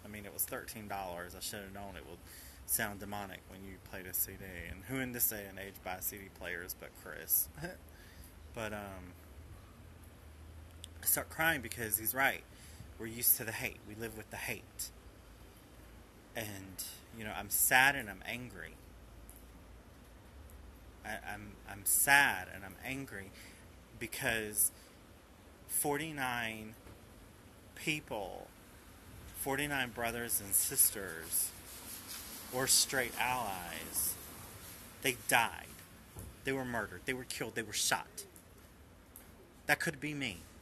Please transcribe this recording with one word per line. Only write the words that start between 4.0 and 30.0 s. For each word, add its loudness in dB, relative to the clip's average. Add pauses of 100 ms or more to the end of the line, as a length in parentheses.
a -8
C 2
D. -10 (240)
And -8
who 0
in 0
this 4
day -4
and -10
age -8
buys -2
C -2
D -10 (140)
players -4
but -10 (120)
Chris? 2 (140)
<laughs> -4 (840)
But, -2
um, -8 (1900)
I -4
start 4
crying 6
because 0
he's 0
right. 6 (540)
We're -6
used 6
to -4
the -2
hate. -2
We -10
live -6
with -10
the -6
hate. -4 (1500)
And, -6 (360)
you -6
know, -4
I'm -4
sad 10
and -2
I'm -8
angry. -6 (2250)
I, -4 (160)
I'm, -10 (180)
I'm -10
sad 10
and -8
I'm -12
angry -4 (680)
because 2 (960)
forty-nine 0 (1000)
people, -2 (960)
forty-nine 2
brothers 2